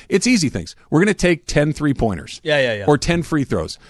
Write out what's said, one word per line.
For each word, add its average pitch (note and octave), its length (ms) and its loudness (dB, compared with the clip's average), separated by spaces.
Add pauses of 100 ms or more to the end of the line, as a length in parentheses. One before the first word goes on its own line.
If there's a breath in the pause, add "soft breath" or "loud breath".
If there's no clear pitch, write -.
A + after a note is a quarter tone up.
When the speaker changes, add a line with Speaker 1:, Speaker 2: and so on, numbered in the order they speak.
Speaker 1:
It's F#3+ 180 0
easy G3+ 220 2
things. - 260 -8 (160 soft breath)
We're D3+ 100 4
gonna G#3 140 2
take F3 320 0
ten D3+ 260 0
three-pointers. B2+ 680 -2
Speaker 2:
Yeah, D3+ 180 0
yeah, B2 140 0
yeah. G2+ 140 -8
Speaker 1:
Or D3 100 4
ten E3+ 240 0
free D3 220 -2
throws. E2+ 340 -4 (120)